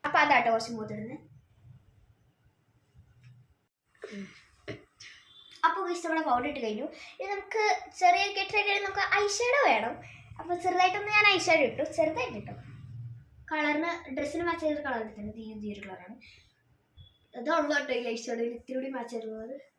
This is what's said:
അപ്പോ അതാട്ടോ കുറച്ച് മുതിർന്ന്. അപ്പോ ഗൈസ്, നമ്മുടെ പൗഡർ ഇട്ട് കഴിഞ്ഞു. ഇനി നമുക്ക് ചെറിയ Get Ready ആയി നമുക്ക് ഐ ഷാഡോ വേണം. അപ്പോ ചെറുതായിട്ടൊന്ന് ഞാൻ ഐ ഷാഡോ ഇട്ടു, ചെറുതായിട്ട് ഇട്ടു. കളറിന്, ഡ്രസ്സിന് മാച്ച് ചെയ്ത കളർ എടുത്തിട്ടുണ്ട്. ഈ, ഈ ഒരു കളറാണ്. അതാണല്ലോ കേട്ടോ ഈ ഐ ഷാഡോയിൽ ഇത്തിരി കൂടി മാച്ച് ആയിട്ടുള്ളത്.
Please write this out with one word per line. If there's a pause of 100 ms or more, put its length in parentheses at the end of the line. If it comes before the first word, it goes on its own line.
അപ്പോ
അതാട്ടോ
കുറച്ച്
മുതിർന്ന്. (4000)
അപ്പോ
ഗൈസ്,
നമ്മുടെ
പൗഡർ
ഇട്ട്
കഴിഞ്ഞു. (300)
ഇനി
നമുക്ക് (360)
ചെറിയ (140)
Get
Ready
ആയി
നമുക്ക് (140)
ഐ (120)
ഷാഡോ (120)
വേണം. (460)
അപ്പോ
ചെറുതായിട്ടൊന്ന്
ഞാൻ
ഐ
ഷാഡോ
ഇട്ടു, (120)
ചെറുതായിട്ട്
ഇട്ടു. (1000)
കളറിന്, (240)
ഡ്രസ്സിന്
മാച്ച്
ചെയ്ത
കളർ
എടുത്തിട്ടുണ്ട്.
ഈ, (160)
ഈ
ഒരു
കളറാണ്. (1200)
അതാണല്ലോ
കേട്ടോ
ഈ
ഐ
ഷാഡോയിൽ
ഇത്തിരി
കൂടി
മാച്ച്
ആയിട്ടുള്ളത്. (220)